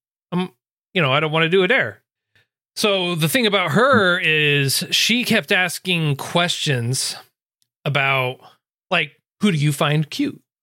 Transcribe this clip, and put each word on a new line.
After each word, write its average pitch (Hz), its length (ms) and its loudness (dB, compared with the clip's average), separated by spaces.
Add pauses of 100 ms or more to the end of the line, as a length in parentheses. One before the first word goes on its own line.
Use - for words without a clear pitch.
(320)
I'm, 180 200 -4 (420)
you 180 80 0
know, 135 120 2
I 143 80 2
don't 156 100 -2
wanna 160 180 2
do 185 140 2
a 180 40 2
dare." 185 360 -2 (720)
So 185 400 0
the 160 140 0
thing 247 180 2
about 180 240 0
her 202 480 4
is 147 720 2
she 240 320 0
kept 214 280 0
asking 170 640 -2
questions 131 1000 -2 (680)
about, 135 540 -2 (520)
like, 160 280 -4 (220)
"Who 208 100 4
do 160 60 0
you 147 140 0
find 151 380 0
cute? - 320 -6 (220)